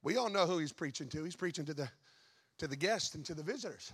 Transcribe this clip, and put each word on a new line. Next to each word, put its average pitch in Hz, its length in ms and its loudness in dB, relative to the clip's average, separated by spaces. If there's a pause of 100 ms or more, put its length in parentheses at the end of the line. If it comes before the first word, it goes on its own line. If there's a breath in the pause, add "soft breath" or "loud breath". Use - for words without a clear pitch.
We 175 140 2
all 240 140 4
know 196 160 6
who 180 100 4
he's 151 160 2
preaching 143 380 -4
to. 151 140 -2
He's 175 120 -6
preaching 170 300 -2
to 151 80 -4
the, 143 140 -2 (680 soft breath)
to 160 100 -4
the 139 80 -2
guests 175 400 2
and 151 120 -8
to 175 80 -6
the 156 80 -6
visitors. 202 520 -6